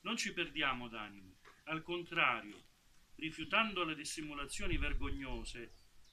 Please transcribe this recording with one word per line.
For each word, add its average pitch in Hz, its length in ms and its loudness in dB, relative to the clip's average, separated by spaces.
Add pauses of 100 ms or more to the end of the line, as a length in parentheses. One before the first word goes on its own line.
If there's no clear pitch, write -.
non 220 140 -2
ci 196 160 0
perdiamo 139 560 0
d'animo. 98 460 -10 (300)
Al 160 180 -2
contrario, 160 800 2 (540)
rifiutando 180 680 2
le 156 100 0
dissimulazioni 151 840 -2
vergognose, 135 960 0 (400)